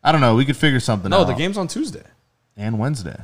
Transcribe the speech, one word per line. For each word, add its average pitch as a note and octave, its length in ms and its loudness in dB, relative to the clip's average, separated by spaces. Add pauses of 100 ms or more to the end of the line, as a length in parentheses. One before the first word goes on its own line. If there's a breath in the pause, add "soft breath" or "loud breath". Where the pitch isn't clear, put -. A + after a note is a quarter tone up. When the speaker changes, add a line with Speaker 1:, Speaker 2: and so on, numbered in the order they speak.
Speaker 1:
I D3 80 2
don't D#3 100 4
know. A#2 140 6
We B2+ 80 4
could C3+ 140 -2
figure C3+ 220 2
something G2 320 -2
Speaker 2:
No, F#3 100 4
Speaker 1:
out. - 60 4
Speaker 2:
the - 60 0
game's F#3+ 240 -4
on F#3 100 -4
Tuesday. C4 360 -8 (540)
Speaker 1:
And G#2+ 220 -4
Wednesday. A2+ 440 -4